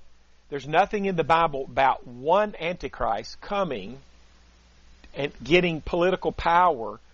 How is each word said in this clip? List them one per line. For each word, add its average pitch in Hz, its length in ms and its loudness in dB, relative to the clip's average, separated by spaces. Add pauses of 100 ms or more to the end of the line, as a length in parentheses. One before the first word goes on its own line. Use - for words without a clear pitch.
(500)
there's 139 180 -8
nothing 196 380 2
in 190 100 0
the 160 80 0
Bible 147 400 2
about 131 420 0
one 160 540 0
Antichrist 127 800 -6
coming 135 580 -6 (1160)
and 143 180 -4 (100)
getting 165 380 2
political 180 520 0
power 160 680 2 (140)